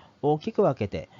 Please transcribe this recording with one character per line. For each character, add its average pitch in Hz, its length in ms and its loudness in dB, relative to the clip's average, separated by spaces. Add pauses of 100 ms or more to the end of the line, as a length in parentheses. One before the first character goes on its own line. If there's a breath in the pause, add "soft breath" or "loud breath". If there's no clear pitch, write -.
(220 loud breath)
大 151 160 2
き 220 140 -6
く 214 100 2
分 147 160 2
け 104 100 -2
て、 - 200 -8 (120)